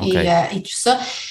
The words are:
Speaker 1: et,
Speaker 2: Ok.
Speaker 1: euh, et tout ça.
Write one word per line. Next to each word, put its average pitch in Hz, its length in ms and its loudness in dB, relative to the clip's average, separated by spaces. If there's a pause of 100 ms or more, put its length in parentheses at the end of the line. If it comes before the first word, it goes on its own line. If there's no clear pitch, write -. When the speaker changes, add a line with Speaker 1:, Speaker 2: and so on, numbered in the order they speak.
Speaker 1:
et, 196 80 0
Speaker 2:
Ok. 185 60 2
Speaker 1:
euh, 170 400 2
et 190 60 -4
tout - 120 -12
ça. 254 240 2 (320)